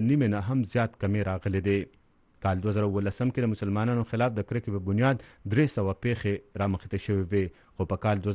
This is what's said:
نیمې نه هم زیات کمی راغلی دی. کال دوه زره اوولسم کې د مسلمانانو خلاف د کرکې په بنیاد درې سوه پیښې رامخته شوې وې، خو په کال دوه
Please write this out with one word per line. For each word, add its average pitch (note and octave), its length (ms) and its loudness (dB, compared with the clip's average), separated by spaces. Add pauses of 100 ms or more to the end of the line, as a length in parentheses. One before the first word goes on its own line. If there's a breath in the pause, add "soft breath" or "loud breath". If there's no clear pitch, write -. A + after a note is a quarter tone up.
نیمې C3 300 4
نه G2+ 120 -2
هم B2+ 240 0
زیات A#2 300 0
کمی G2+ 260 0
راغلی F#2+ 380 -2
دی. G2 160 2 (640)
کال F#2 180 2
دوه G#2+ 120 0
زره G#2+ 120 2
اوولسم G2+ 460 0
کې B2+ 100 0
د A2+ 80 2
مسلمانانو G#2+ 560 0
خلاف A#2 300 0
د G2+ 100 -4
کرکې A#2 300 -4
په F#2 100 -6
بنیاد A#2 340 2 (300 loud breath)
درې C#3+ 140 4 (100)
سوه F#2+ 180 0 (120)
پیښې G#2 580 -2
رامخته G2 400 -2
شوې F#2+ 300 0
وې، G2 120 4 (300 soft breath)
خو F#2 160 -2
په F#2 140 -4
کال G2+ 200 0
دوه G#2 100 0